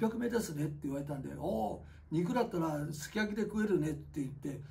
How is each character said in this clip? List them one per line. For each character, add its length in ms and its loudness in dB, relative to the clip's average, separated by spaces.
百 160 2
目 120 0
で 100 2
す 160 -2
ね」 100 0
っ 20 0
て 200 -4
言 60 -2
わ 60 -2
れ 60 -4
た 100 -4
ん 60 -6
で、 160 -6
「お 460 -2
ー、 60 4
肉 160 2
だ 80 4
っ 80 2
た 80 0
ら 340 0
す 200 -8
き 80 0
焼 140 2
き 20 -2
で 80 2
食 200 0
え 40 4
る 120 6
ね」 120 4
っ 20 0
て 280 -6
言 80 0
っ 20 -6
て、 380 -6